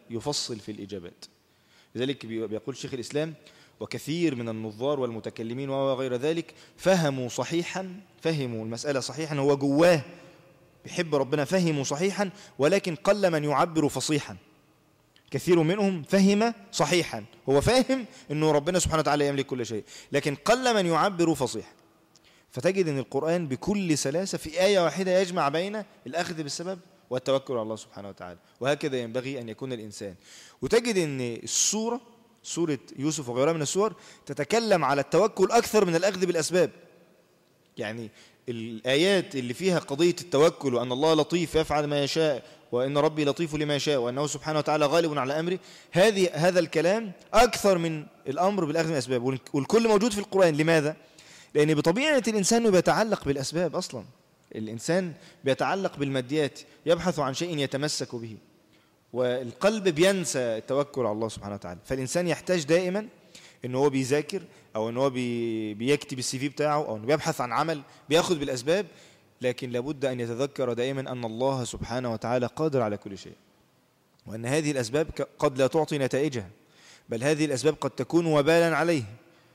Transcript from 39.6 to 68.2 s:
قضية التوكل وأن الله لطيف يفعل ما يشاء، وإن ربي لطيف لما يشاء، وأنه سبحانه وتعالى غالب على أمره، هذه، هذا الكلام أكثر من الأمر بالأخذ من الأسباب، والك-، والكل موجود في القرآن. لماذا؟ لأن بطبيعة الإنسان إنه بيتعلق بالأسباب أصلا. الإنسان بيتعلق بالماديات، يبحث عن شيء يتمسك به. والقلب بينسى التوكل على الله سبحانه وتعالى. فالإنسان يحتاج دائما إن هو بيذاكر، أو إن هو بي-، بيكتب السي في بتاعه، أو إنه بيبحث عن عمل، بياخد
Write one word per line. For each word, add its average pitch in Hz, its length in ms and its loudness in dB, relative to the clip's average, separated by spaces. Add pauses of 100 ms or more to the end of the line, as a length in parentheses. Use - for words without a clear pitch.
قضية 170 420 2
التوكل 147 540 2
وأن 123 160 -2
الله 151 220 2
لطيف 160 420 0
يفعل 151 320 0
ما 143 160 0
يشاء، 147 400 0 (280)
وإن 135 260 0
ربي 151 280 2
لطيف 147 300 -2
لما 147 200 0
يشاء، 139 240 0
وأنه 123 280 -2
سبحانه 151 320 -4
وتعالى 151 260 2
غالب 151 320 2
على 139 220 0
أمره، 175 200 -4 (320)
هذه، 196 420 4
هذا 175 260 2
الكلام 180 520 0 (220)
أكثر 208 440 4
من 160 280 -4 (220)
الأمر 180 380 0
بالأخذ 160 220 0
من 165 60 -2
الأسباب، 127 300 0
والك-، 131 320 -4
والكل 208 320 4
موجود 214 260 4
في 202 60 -4
القرآن. 185 380 4
لماذا؟ 156 380 2 (580)
لأن 151 200 4
بطبيعة 233 540 2
الإنسان 214 340 2
إنه 226 100 4
بيتعلق 180 540 4
بالأسباب 139 500 -2
أصلا. 135 280 -6 (520)
الإنسان 143 580 -2 (300)
بيتعلق 139 540 0
بالماديات، 135 640 -2 (260)
يبحث 170 340 2
عن 135 140 0
شيء 170 240 -4
يتمسك 139 580 -2
به. 113 220 -12 (760)
والقلب 127 760 0
بينسى 175 520 2
التوكل 127 640 -2
على 110 100 0
الله 110 160 -2
سبحانه 101 280 -10
وتعالى. 87 300 -12
فالإنسان 135 420 -2
يحتاج 170 360 -2
دائما 180 440 0 (580)
إن 127 100 -4
هو 139 140 4
بيذاكر، 143 520 -2 (340)
أو 110 140 -2
إن 117 80 -8
هو 139 120 2
بي-، 117 640 -4
بيكتب 131 460 -2
السي 123 200 -6
في 139 100 -4
بتاعه، 147 360 -2
أو 110 100 -6
إنه 107 100 -10
بيبحث 151 360 0
عن 123 100 -4
عمل، 147 300 -2 (280)
بياخد 175 300 2